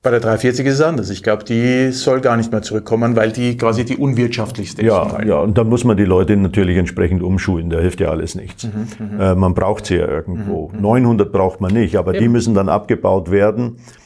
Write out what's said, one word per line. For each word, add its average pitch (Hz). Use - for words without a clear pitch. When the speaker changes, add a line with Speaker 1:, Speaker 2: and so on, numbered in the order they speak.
Speaker 1:
Bei 127
der 117
drei 110
vierzig 127
ist 139
es 143
anders. 151
Ich 95
glaub, 107
die 127
soll 131
gar 123
nicht 113
mehr 110
zurückkommen, 113
weil 110
die 120
quasi 113
die 127
unwirtschaftlichste 113
ist 110
Speaker 2:
Ja, 98
Speaker 1:
von -
allen. -
Speaker 2:
ja, 87
und 95
dann 113
muss 120
man 117
die 101
Leute 95
natürlich 95
entsprechend 90
umschulen. 90
Da 82
hilft 90
ja 80
alles 80
nichts. -
Speaker 1:
Mhm, 107
mhm. 101
Speaker 2:
Äh, 95
man 92
braucht 95
sie 95
ja 82
irgendwo. 87
Speaker 1:
Mhm, 92
mhm. -
Speaker 2:
Neunhundert 113
braucht 92
man 95
nicht, 104
aber 90
die 104
Speaker 1:
Eben. 117
Speaker 2:
müssen 117
dann 98
abgebaut 92
werden. 107